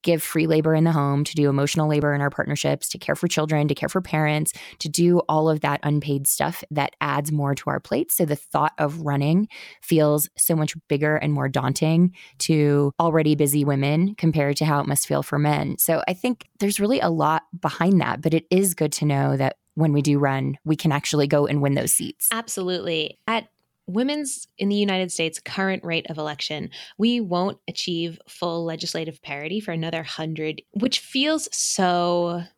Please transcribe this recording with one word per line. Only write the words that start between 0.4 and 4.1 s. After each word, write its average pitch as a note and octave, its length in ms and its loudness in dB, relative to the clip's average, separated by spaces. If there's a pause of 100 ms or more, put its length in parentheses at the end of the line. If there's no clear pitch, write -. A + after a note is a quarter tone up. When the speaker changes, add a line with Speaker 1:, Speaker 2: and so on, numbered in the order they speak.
Speaker 1:
labor D#3+ 260 4
in D#3+ 120 4
the E3 80 4
home, C#3+ 320 2
to - 100 -6
do D3 140 4
emotional C#3+ 400 0
labor D3 260 2
in C#3+ 60 0
our C#3+ 100 0
partnerships, - 580 -2
to - 80 -8
care D3 200 -2
for F3+ 100 -2
children, D#3 400 2
to D3 80 0
care - 140 -4
for F#3+ 120 -2
parents, D#3 520 0 (260)